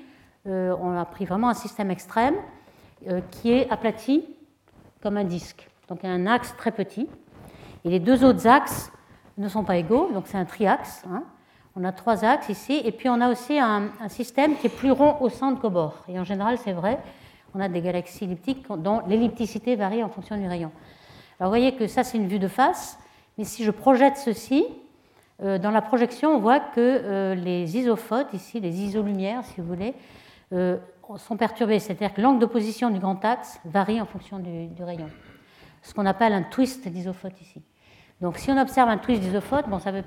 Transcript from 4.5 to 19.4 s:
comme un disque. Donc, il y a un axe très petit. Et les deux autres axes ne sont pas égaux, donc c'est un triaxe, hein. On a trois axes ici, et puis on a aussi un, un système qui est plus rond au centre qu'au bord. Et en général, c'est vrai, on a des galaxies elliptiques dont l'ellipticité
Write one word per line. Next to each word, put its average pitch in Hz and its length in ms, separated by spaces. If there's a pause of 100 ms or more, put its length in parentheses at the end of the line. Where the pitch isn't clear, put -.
comme 208 160
un 208 60
disque. - 460 (180)
Donc, 175 160
il 190 60
y - 20
a 180 40
un 180 120
axe 240 300
très - 140
petit. - 380 (760)
Et 170 40
les 180 100
deux 240 240
autres 208 220
axes - 460 (460)
ne 202 100
sont 185 160
pas 180 140
égaux, 233 360
donc 190 140
c'est 202 100
un 180 80
triaxe, - 680
hein. 220 120 (520)
On 180 100
a 185 80
trois 214 320
axes 262 240
ici, 262 340
et 220 80
puis 226 160
on 240 140
a 247 100
aussi 240 260
un, 214 280 (160)
un 214 80
système 285 480
qui 247 100
est - 20
plus 269 220
rond 285 300
au 247 80
centre 262 320
qu'au 226 80
bord. 165 400
Et 180 100
en 180 60
général, 202 320
c'est 214 160
vrai, 190 260 (560)
on 190 60
a 196 80
des 175 120
galaxies 180 440
elliptiques 190 440
dont 202 380
l'ellipticité 226 720